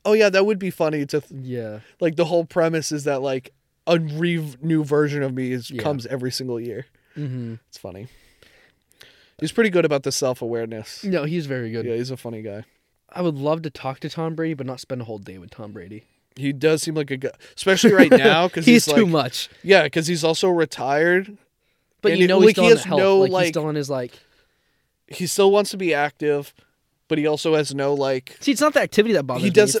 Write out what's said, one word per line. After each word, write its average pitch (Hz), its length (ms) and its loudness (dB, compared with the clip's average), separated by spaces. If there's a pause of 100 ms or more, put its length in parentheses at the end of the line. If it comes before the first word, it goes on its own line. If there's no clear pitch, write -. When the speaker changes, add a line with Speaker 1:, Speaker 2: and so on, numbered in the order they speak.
Speaker 1:
"Oh 208 80 4
yeah, 214 160 6
that 196 160 4
would 208 140 0
be 190 100 -4
funny 156 380 -2
to," 151 120 -4
th-, 139 240 -12
Speaker 2:
Yeah. 117 360 -10 (200)
Speaker 1:
like, 160 160 0
the 165 100 0
whole 170 200 0
premise 165 480 -2
is 147 100 -6
that, 143 180 -2
like, 131 300 -4 (340)
a 170 140 2
re-, 160 640 -4
new 156 240 0
version 147 380 0
of 135 100 -4
me 127 180 -6
is, 123 200 -8
Speaker 2:
Yeah. 127 100 -8
Speaker 1:
comes 147 240 -6
every 127 260 -6
single 123 260 -8
year. 117 280 -10 (320)
Speaker 2:
Mm-hmm. 127 380 -8 (120)
Speaker 1:
It's - 100 -20
funny. 98 300 -16 (1300)
He's 160 120 -6
pretty 220 180 2
good 175 140 2
about 147 200 0
the 139 80 -4
self-awareness. 113 920 -6
Speaker 2:
No, 180 220 -4
he's 156 220 -6
very 127 240 -8
good. 117 140 -8
Speaker 1:
Yeah, 120 100 -4
he's 123 160 -6
a 127 60 -10
funny 113 240 -12
guy. 110 220 -12 (460)
Speaker 2:
I - 120 -10
would 170 140 -2
love 151 280 -4
to 156 60 -8
talk 131 320 -10
to 156 80 -10
Tom 160 260 -8
Brady, 160 180 -4
but 139 120 -10
not 127 140 -10
spend 127 220 -10
a - 40 -10
whole 110 120 -12
day 95 200 -18
with 90 140 -20
Tom 104 220 -18
Brady. 104 320 -18 (320)
Speaker 1:
He 139 160 -6
does 151 280 0
seem 156 140 -8
like 143 160 -6
a 135 60 -6
guy, 131 140 -8 (260)
especially 190 340 4
right 185 200 8
Speaker 2:
<laughs> - 0 -
Speaker 1:
now, 160 360 6
'cause 165 180 -4
Speaker 2:
he's 240 200 8
Speaker 1:
he's, 151 80 0
Speaker 2:
too 226 100 4
Speaker 1:
like, 180 80 2
Speaker 2:
much. 139 380 -4 (140)
Speaker 1:
yeah, 170 260 4
'cause 160 180 -2
he's 165 160 -2
also 165 260 0
retired. 175 880 0 (640)
Speaker 2:
But - 120 2
Speaker 1:
And 175 60 0
Speaker 2:
you 180 60 6
Speaker 1:
it, - 20 2
Speaker 2:
know 185 120 4
Speaker 1:
like, 202 80 10
Speaker 2:
he's 220 80 8
still 185 100 2
Speaker 1:
he - 60 6
Speaker 2:
on - 40 10
the 214 40 -2
Speaker 1:
has 226 60 -8
Speaker 2:
health. 160 140 0
Speaker 1:
no, 196 200 4
Speaker 2:
Like, 190 120 2
Speaker 1:
like, 185 140 0
Speaker 2:
he's 165 80 -4
still 156 120 -4
on 151 100 -4
his, 143 140 -6
like, 127 300 -8 (880)
Speaker 1:
he - 200 -8
still 196 240 4
wants 202 200 2
to 208 60 -12
be 180 160 -2
active, 147 600 -2 (540)
but 156 100 -2
he 151 100 -2
also 151 280 0
has 139 180 -2
no, 139 200 -2
like, 135 480 -4
Speaker 2:
See, - 100 0
it's 226 100 0
not 294 120 2
the 277 80 2
activity 214 320 0
that 156 100 0
bothers 131 200 -4
Speaker 1:
he 202 60 0
Speaker 2:
me, 180 40 -2
Speaker 1:
doesn't, 208 260 4